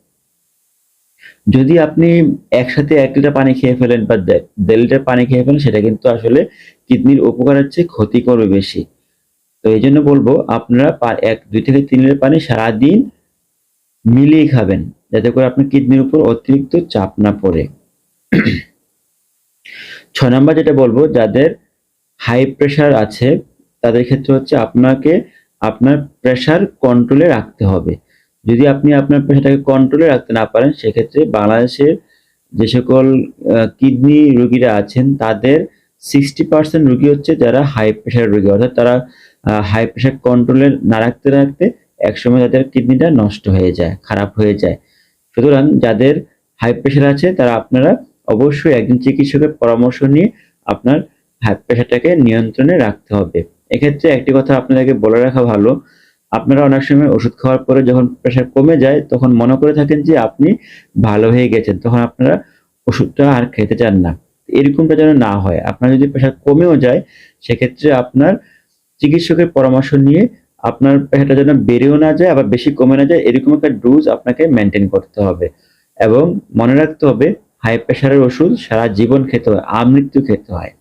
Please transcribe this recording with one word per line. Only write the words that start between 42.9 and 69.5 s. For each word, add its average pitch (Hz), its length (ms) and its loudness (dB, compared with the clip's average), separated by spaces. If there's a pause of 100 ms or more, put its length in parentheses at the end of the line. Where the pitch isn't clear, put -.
নষ্ট 107 380 -2
হয়ে 92 240 0
যায়, 85 300 -4
খারাপ 101 320 -4
হয়ে 104 200 0
যায়। 95 220 -2 (580)
সুতরাং, 139 440 2
যাদের 123 360 0 (460)
হাই 117 140 0
প্রেশার 139 320 0
আছে, 143 280 0
তারা, 123 200 0
আপনারা 127 360 0 (360)
অবশ্যই 143 460 0
একজন 123 260 0
চিকিৎসকের 139 540 0
পরামর্শ 120 500 -2
নিয়ে 143 240 2 (400)
আপনার 123 320 -2 (440)
হাই 107 120 -2
প্রেশারটাকে 123 640 -2
নিয়ন্ত্রণে 120 600 0
রাখতে 107 360 -4
হবে। 87 280 -2 (320)
এক্ষেত্রে 143 360 0
একটি 131 240 0
কথা 135 220 0
আপনাদেরকে 131 380 0
বলে 107 260 0
রাখা 127 220 0
ভালো, 113 380 0 (500)
আপনারা 139 340 0
অনেক 135 180 2
সময় 143 260 2
ওষুধ 123 300 0
খাওয়ার 131 260 -2
পরে 131 180 0
যখন 123 320 0
প্রেশার 127 300 -2
কমে 147 320 2
যায় 139 260 2
তখন 127 300 0
মনে 120 240 2
করে 147 180 0
থাকেন 147 280 0
যে 151 160 2
আপনি 135 380 0 (460)
ভালো 110 280 2
হয়ে 123 180 2
গেছেন, 107 300 -2
তখন 120 200 -2
আপনারা 127 440 -2 (440)
ওষুধটা - 460 0
আর 123 140 0
খেতে 110 280 -4
চান 110 220 0
না। 87 220 -2 (280)
এরকমটা 143 480 0
যেন 156 220 2
না 113 160 0
হয়। 95 280 -2
আপনার 123 380 -2
যদি 139 100 0
প্রেশার 135 220 -2
কমেও 156 460 0
যায় 131 260 0 (380)
সেক্ষেত্রে 123 520 -2
আপনার 131 400 0 (640)
চিকিৎসকের 165 500 0
পরামর্শ 131 460 0